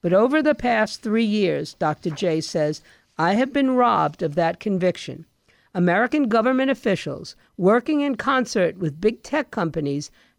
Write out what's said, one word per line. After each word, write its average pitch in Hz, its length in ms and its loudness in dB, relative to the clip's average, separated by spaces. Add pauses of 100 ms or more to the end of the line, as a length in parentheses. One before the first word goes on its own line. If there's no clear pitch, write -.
But 175 120 0
over 254 280 4
the 285 140 2
past 220 460 0
three 226 240 0
years," 180 540 -2
Doctor 156 320 -2
J 160 300 -2
says, 156 400 -2 (360)
"I 170 160 2
have 254 200 0
been 269 180 2
robbed 214 500 2
of 151 140 -4
that 170 240 0
conviction." 180 680 -4 (500)
American 220 520 2
government 254 420 2
officials, - 680 -4 (220)
working 233 440 2
in 285 140 -2
concert 214 640 0
with 160 240 -4
big 208 220 0
tech 294 280 -4
companies, 147 600 -4 (280)